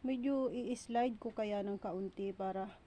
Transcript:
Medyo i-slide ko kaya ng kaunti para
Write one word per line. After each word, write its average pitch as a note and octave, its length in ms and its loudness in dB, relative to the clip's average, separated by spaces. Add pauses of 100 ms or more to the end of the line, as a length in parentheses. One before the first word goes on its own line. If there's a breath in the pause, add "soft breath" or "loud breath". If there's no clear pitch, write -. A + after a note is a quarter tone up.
Medyo C4 480 2
i-slide A#3+ 720 0
ko A3+ 80 -4
kaya G#3 320 0
ng G3+ 160 0
kaunti F#3+ 560 -2
para F#3+ 320 0 (200)